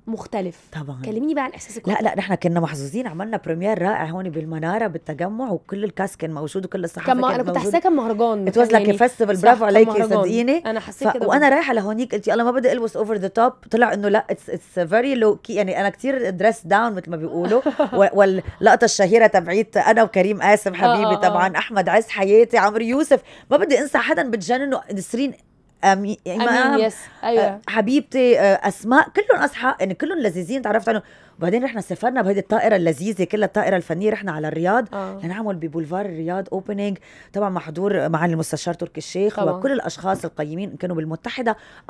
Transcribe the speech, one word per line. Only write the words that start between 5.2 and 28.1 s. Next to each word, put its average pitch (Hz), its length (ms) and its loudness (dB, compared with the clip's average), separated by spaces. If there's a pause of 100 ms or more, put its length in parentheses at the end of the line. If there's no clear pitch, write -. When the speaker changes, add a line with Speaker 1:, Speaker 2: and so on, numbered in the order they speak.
Speaker 2:
وكل 196 340 -6
الكاست 190 360 -6
كان 156 140 -6
موجود 156 300 -6
وكل 185 200 -8
الصحافة 175 280 -2
Speaker 1:
طب 254 60 2
ما 254 100 0
Speaker 2:
كانت - 60 0
Speaker 1:
أنا 247 80 -2
كنت 180 140 -2
Speaker 2:
موجودة. 208 140 -2
Speaker 1:
حاساه 330 80 4
كان 349 180 2
مهرجان، 220 540 0
Speaker 2:
It - 40 -2
was 233 140 6
like - 20 0
a - 20 0
Speaker 1:
يعني، 208 260 4
Speaker 2:
festival، 233 340 2
Speaker 1:
صح، 180 100 -2
Speaker 2:
برافو 233 160 8
Speaker 1:
كان 220 40 -2
Speaker 2:
عليكي، 220 280 6
Speaker 1:
مهرجان. 220 180 2
Speaker 2:
صدقيني. 226 480 2 (140)
Speaker 1:
أنا 220 100 -4
حسيت 214 280 -4
Speaker 2:
ف-، - 60 2
Speaker 1:
كده 226 120 -2
Speaker 2:
وأنا 269 140 4
Speaker 1:
برضه. 277 160 6
Speaker 2:
رايحة 285 180 0
لهونيك 220 400 -4
قلت: 208 140 -4
"يلا، 220 160 2
ما 240 60 0
بدي 247 220 2
ألبس 226 260 -4
over 214 180 -2
the 190 120 -4 (120)
top." 254 300 0
طلع 226 240 2
إنه 202 140 -2
لا، 208 240 0
it's, - 200 -12
it's - 240 -12 (140)
very 240 320 0
low 214 120 4 (140)
key، - 20 -8
يعني، 190 300 -2
أنا 196 100 0
كتير 254 480 -4
dress 220 180 2
down 165 160 -4 (240)
مثل 180 140 -10
ما 170 60 -6
بيقولوا. 170 440 0 (200)
Speaker 1:
<laughs> 247 180 0
Speaker 2:
و-، 196 100 6 (100)
واللقطة 196 680 4
الشهيرة 214 420 4
تبعيت 190 500 0
أنا 220 260 4
وكريم 202 400 0
قاسم 202 320 2
Speaker 1:
آه، - 20 -12
Speaker 2:
حبيبي 220 380 2
Speaker 1:
آه، 208 40 -2
آه. 196 100 4
Speaker 2:
طبعًا، 180 280 0
أحمد 196 320 0
عز 208 200 2
حياتي، 214 500 4
عمرو 208 240 2
يوسف، 262 380 2 (300)
ما 262 60 4
بدي 294 220 4
أنسى 277 200 -2
حدا، 269 320 0
بتجننوا 240 500 -2 (120)
نسرين 233 400 -4 (520)
أمي-، 196 320 2 (100)
Speaker 1:
أمين، 185 160 -4
Speaker 2:
إمام. 254 380 2
Speaker 1:
يس، 220 160 0 (280)
أيوة. 226 200 2
Speaker 2:
آه، 202 240 -4
حبيبتي، 240 720 2